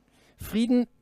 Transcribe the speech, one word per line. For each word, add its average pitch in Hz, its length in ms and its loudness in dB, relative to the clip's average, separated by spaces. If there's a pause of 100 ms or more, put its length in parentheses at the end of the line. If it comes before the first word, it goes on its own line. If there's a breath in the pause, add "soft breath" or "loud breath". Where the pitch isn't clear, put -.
(360 soft breath)
Frieden, 233 500 0 (160)